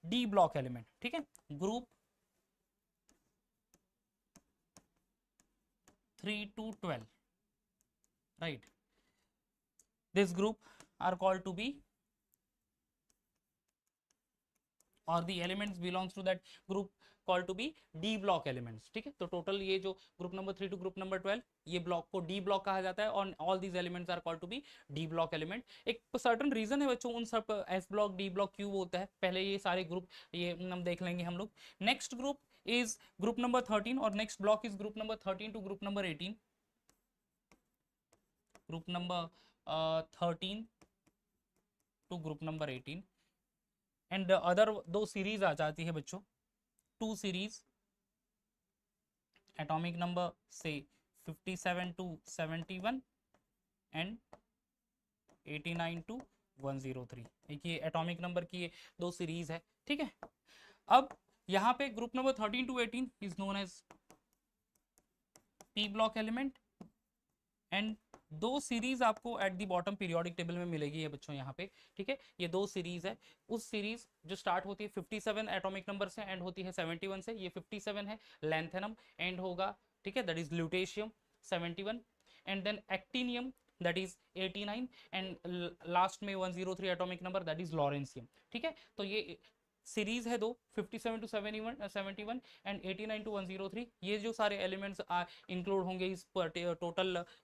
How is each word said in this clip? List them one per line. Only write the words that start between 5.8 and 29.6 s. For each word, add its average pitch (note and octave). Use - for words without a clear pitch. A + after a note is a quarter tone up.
three G#3
to A3
twelve, B2+
right, D#3
this F#3+
group G3+
are F#3
called F#3+
to F#3+
be, G#3+
or E3+
the F3
elements F#3+
belongs F3+
to F#3+
that F#3
group G3
called F3+
to F#3+
be A3
D G#3+
block F#3
elements, A#2+
ठीक A3
है। -
तो F3+
टोटल G3+
ये F#3+
जो F#3+
group F3+
number F#3+
three G3
to F#3
group F#3+
number F#3+
twelve, G3+
ये F3
ब्लॉक E3+
को F#3+
D F#3+
block F#3+
कहा F#3+
जाता F#3
है, G#3+
और G3
all F#3
these F#3
elements F3+
are F3
called E3
to F3
be C4+
D D#3+
block E3
element। F3+
एक A#3
certain C4
reason A3+
है C4+
बच्चों B3
उन A#3
सब A3
S F3+
block, G#3
D G3
block G3
क्यों G3+
बोलते F3+
हैं, G3
पहले F#3
ये G3
सारे F#3